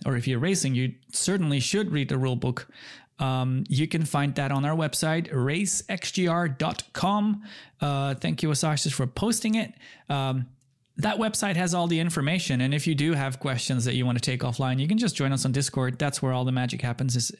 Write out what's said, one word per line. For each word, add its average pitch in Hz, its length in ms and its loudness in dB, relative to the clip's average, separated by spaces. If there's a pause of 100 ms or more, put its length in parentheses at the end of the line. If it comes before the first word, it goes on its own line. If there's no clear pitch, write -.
or 131 100 2
if 120 100 0
you're 127 120 2
racing, 151 360 2
you 127 200 2 (180)
certainly 160 480 2
should 196 320 0
read 139 160 0
the 135 80 0
rule 127 200 0
book. 127 320 -2 (500)
Um, 131 500 0
you 147 180 0
can 160 200 0
find 143 300 0
that 139 140 0
on 139 140 0
our 151 100 0
website, 160 560 0
race 147 600 0
X - 200 -4
G 180 160 0
R 170 220 2
dot 156 360 -2 (100)
com. 208 480 0 (400)
Uh, 139 320 0
thank 160 280 -4
you, 160 60 2
Osashis, 151 460 0
for 127 120 0
posting 220 500 0
it. - 180 -2 (340)
Um, 131 380 0 (500)
that 208 220 0
website 214 380 0
has 175 180 2
all 170 140 2
the 165 100 2
information. 160 640 0
And 131 120 2
if 147 140 0
you 160 80 2
do 151 200 2
have 135 260 -2
questions 127 440 0
that 127 120 0
you 123 100 2
want 123 100 2
to 117 60 -2
take 131 200 -2
offline, 127 360 0
you 143 80 0
can 208 100 2
just 226 200 2
join 139 160 2
us 131 120 0
on 135 60 2
Discord. 127 480 0
That's 143 240 -2
where 131 100 2
all 127 120 0
the 127 80 0
magic 127 300 -2
happens 123 340 0
is 117 220 -2